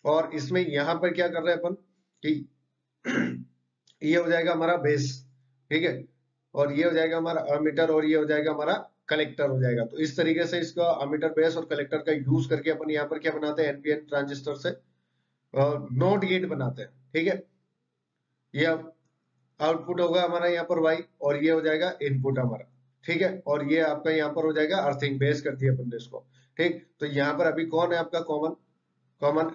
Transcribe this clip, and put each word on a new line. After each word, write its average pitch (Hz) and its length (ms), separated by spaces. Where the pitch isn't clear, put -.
और 151 300
इसमें 156 280
यहाँ 147 340
पर 170 160
क्या 175 160
कर 165 140
रहे 170 120
हैं 156 60
अपन 175 140
कि 151 100
<clears throat> 62 380
ये 156 140
हो 170 120
जाएगा 170 240
हमारा 165 260
base, 143 340
ठीक 160 140
है? 131 200
और 143 180
ये 151 120
हो 170 80
जाएगा 160 240
हमारा 165 360
ammeter 151 380
और 156 160
ये 156 100
हो 151 100
जाएगा 151 260
हमारा 151 220
collector 151 420
हो 131 100
जाएगा। 120 240
तो 113 140
इस 156 180
तरीके 160 300
से 170 140
इसका 170 300
ammeter, 151 280
base 156 260
और 160 100
collector 143 340
का 160 140
यूज़ 135 340
करके 156 220
अपन 151 200
यहाँ 147 160
पर 160 120
क्या 160 160
बनाते 151 280
हैं? 143 120
NPN 151 340
transistor 143 500
से, 131 180
अ, 139 400
नॉट 190 300
गेट 185 240
बनाते 131 340
हैं, - 80
ठीक 165 140
है? - 140
ये 147 120
अब 165 260
आउटपुट 165 400
होगा 175 220
हमारा 170 240
यहाँ 170 180
पर 170 140
वाई 160 180
और 143 160
ये 151 140
हो 160 100
जाएगा 160 320
इनपुट 135 360
हमारा, 120 260
ठीक 165 180
है? - 240
और 147 180
ये 156 180
आपका 156 280
यहाँ 151 200
पर 160 140
हो 160 80
जाएगा 156 260
अर्थिंग, 139 400
बेस 143 240
कर 139 140
दिया 131 160
अपन - 180
ने 117 60
इसको, 110 220
ठीक? 170 300
तो 131 80
यहाँ 139 260
पर 170 120
अभी 156 200
कौन 165 260
है 170 60
आपका 165 240
कॉमन, 160 320
कॉमन 156 320